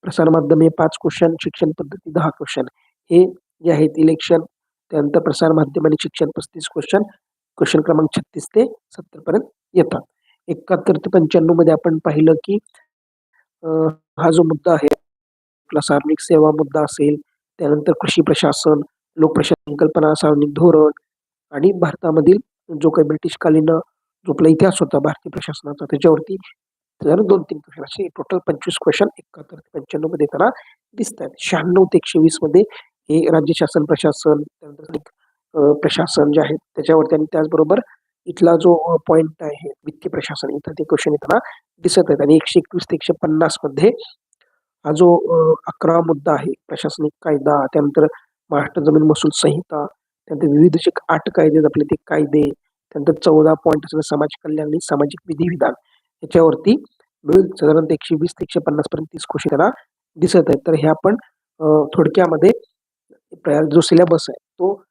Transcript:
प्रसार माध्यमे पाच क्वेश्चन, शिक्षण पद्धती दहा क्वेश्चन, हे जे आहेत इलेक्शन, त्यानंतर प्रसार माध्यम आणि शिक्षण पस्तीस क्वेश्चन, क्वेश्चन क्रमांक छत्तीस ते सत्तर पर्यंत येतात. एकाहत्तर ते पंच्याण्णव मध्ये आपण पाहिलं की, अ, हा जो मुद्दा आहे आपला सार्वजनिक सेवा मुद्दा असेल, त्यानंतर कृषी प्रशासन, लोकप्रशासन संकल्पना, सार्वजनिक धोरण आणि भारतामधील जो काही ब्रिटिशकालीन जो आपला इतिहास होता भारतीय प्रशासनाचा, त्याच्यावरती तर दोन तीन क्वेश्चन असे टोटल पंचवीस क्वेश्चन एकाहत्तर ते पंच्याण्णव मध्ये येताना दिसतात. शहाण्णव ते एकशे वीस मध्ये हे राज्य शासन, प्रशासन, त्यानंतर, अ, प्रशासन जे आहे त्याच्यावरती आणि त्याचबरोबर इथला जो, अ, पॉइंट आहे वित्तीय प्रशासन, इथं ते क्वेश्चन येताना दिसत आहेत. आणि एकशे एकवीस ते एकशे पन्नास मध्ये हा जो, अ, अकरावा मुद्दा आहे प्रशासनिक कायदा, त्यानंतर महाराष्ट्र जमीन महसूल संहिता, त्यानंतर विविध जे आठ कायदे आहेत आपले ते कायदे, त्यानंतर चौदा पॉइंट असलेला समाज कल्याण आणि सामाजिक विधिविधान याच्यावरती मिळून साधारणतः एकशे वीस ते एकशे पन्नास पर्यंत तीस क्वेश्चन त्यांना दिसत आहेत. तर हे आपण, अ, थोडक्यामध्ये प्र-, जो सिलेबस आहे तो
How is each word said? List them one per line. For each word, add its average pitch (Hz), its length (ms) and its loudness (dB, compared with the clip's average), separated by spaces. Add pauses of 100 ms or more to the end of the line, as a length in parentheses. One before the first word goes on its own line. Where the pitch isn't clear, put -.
प्रसार 170 280 0
माध्यमे 160 380 4
पाच 160 220 0 (120)
क्वेश्चन, 165 400 0
शिक्षण 156 380 -4
पद्धती 165 320 -14
दहा 160 180 -2
क्वेश्चन, 143 320 -10 (500)
हे 180 220 4 (300)
जे 165 80 0
आहेत 151 260 2
इलेक्शन, 160 400 2 (540)
त्यानंतर 147 280 0
प्रसार 160 320 0
माध्यम 156 340 0
आणि 156 160 2
शिक्षण - 240 -4
पस्तीस 156 420 -12
क्वेश्चन, 190 340 -2 (560)
क्वेश्चन 160 240 0
क्रमांक 156 340 0
छत्तीस - 320 -8
ते 226 180 0 (260)
सत्तर - 280 -20
पर्यंत 175 240 -2 (300)
येतात. - 280 0 (460)
एकाहत्तर 180 500 -2
ते 190 120 -8
पंच्याण्णव 170 440 2
मध्ये 165 200 4
आपण 160 240 -2
पाहिलं 156 360 2
की, 196 240 -4 (1040)
अ, 165 40 -8 (500)
हा 165 140 2
जो 165 120 4
मुद्दा 160 280 0
आहे 143 200 0
आपला - 880 -10
सार्वजनिक 147 400 -2
सेवा 156 320 4
मुद्दा 151 300 -2
असेल, 147 340 -2 (440)
त्यानंतर 147 320 0
कृषी - 300 -2
प्रशासन, 151 600 0 (340)
लोकप्रशासन 156 560 0
संकल्पना, 156 420 0
सार्वजनिक 147 360 0
धोरण 151 420 4 (600)
आणि 147 200 0
भारतामधील 165 680 0 (440)
जो 160 80 2
काही 156 180 2
ब्रिटिशकालीन 156 580 -2 (600)
जो 143 60 -4
आपला 160 160 2
इतिहास 170 300 2
होता 147 200 -2
भारतीय 147 300 -6
प्रशासनाचा, 143 560 -12
त्याच्यावरती 156 500 0 (680)
तर 165 160 2
दोन 190 200 2
तीन 156 160 -12
क्वेश्चन 147 260 -20
असे 185 240 -12
टोटल 160 300 -8
पंचवीस 170 380 -6
क्वेश्चन - 300 0 (120)
एकाहत्तर - 400 -20
ते - 220 -16
पंच्याण्णव 156 280 -8
मध्ये 151 180 -2
येताना 160 240 0 (480)
दिसतात. - 320 -10 (100)
शहाण्णव 180 440 2
ते - 140 0
एकशे - 220 0
वीस 160 220 2
मध्ये 160 200 2 (480)
हे 156 220 0
राज्य 160 240 0
शासन, 156 280 -2
प्रशासन, 151 580 0
त्यानंतर, 151 560 -16 (560)
अ, 147 200 4
प्रशासन 147 580 0
जे 151 100 2
आहे 147 140 -2
त्याच्यावरती 160 600 0
आणि 156 160 0
त्याचबरोबर 160 480 0 (460)
इथला 170 300 2
जो, 170 380 2
अ, 160 40 0 (100)
पॉइंट 160 220 2 (120)
आहे 151 280 -12
वित्तीय - 400 -14
प्रशासन, 147 400 -8
इथं 151 220 -10
ते 156 120 -8
क्वेश्चन 151 280 -2
येताना - 280 0 (440)
दिसत 180 160 2
आहेत. 160 220 2
आणि 143 140 4
एकशे 160 240 2
एकवीस 175 320 -6
ते - 40 -2
एकशे 160 180 -6
पन्नास 156 500 -2
मध्ये 147 260 0 (960)
हा 147 60 -4
जो, 175 240 6
अ, 160 400 2 (120)
अकरावा 165 400 0
मुद्दा 151 260 -2
आहे 139 180 -4 (160)
प्रशासनिक 151 440 -6 (100)
कायदा, 147 440 0
त्यानंतर 147 420 0 (420)
महाराष्ट्र 143 340 -4
जमीन 151 200 2
महसूल 156 300 2
संहिता, 147 520 -4 (420)
त्यानंतर 156 200 -4
विविध 151 280 4
जे 170 140 0 (200)
आठ 160 120 0 (140)
कायदे 156 220 2
आहेत 156 80 2
आपले 151 180 0
ते 151 120 -2 (120)
कायदे, 147 440 0 (100)
त्यानंतर - 520 -4 (100)
चौदा 156 300 4
पॉइंट 156 320 -2
असलेला 151 300 -6
समाज 147 120 -2 (160)
कल्याण 156 240 -6
आणि 151 140 -4
सामाजिक 147 460 -4
विधिविधान 165 460 -4 (500)
याच्यावरती 165 600 2 (400)
मिळून 175 240 4
साधारणतः 156 460 0
एकशे 156 220 -4
वीस 156 160 -4
ते - 120 -10
एकशे - 160 -6
पन्नास 151 320 -4
पर्यंत 156 220 -8
तीस - 160 -16
क्वेश्चन - 280 -4
त्यांना 180 120 2 (460)
दिसत 160 340 2
आहेत. - 180 -2
तर 160 60 0
हे 151 140 0
आपण, 185 280 0 (440)
अ, 160 40 -8
थोडक्यामध्ये 156 880 2 (840)
प्र-, 151 360 -2
जो 160 100 4
सिलेबस 170 480 2
आहे - 160 -16 (140)
तो 196 320 -4